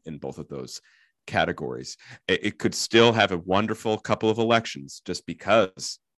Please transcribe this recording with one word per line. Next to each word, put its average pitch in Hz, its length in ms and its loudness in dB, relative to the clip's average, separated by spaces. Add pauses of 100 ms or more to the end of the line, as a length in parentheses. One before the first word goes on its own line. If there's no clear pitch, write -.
in 76 140 -12
both 67 200 -12
of 73 100 -14
those 65 320 -12 (460)
categories. 76 680 -4 (320)
It, 95 160 0
it 104 140 -4
could 107 160 -2
still 117 380 6
have 101 200 4
a 87 60 -2
wonderful 104 600 -2
couple 110 320 0
of 107 80 0
elections 113 680 -2
just - 220 -8
because 95 720 0 (220)